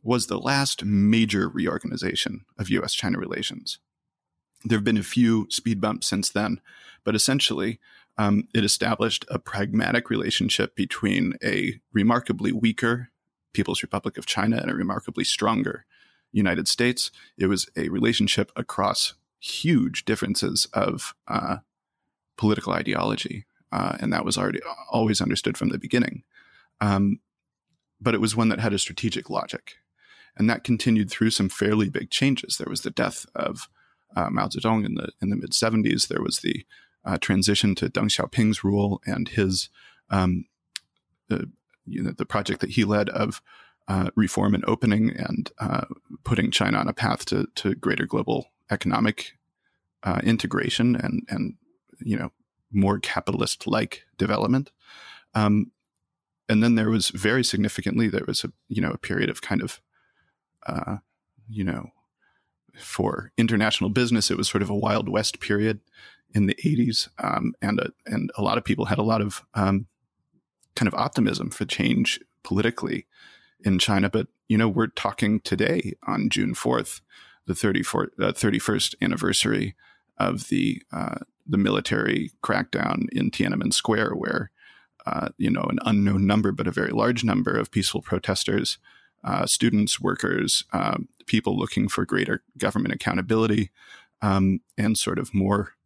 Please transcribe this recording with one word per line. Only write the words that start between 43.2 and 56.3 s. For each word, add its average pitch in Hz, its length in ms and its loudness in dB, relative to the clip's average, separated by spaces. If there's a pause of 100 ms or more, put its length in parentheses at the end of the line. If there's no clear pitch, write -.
uh, 95 280 0
reform 101 380 2
and - 120 0
opening 110 440 2
and, - 480 -4
uh, - 260 -2 (380)
putting - 280 2
China - 280 2
on - 100 0
a - 60 -2
path - 320 -2
to, 101 200 0 (100)
to - 180 0
greater - 320 0
global - 400 -2 (240)
economic, 107 600 0 (720)
uh, 92 180 0
integration 117 760 2
and, - 320 -2
and, - 280 -4 (440)
you 104 160 0
know, 82 160 -6 (400)
more 98 260 4
capitalist-like - 1080 -2 (120)
development. 135 540 0 (640)
Um, 104 360 4 (760)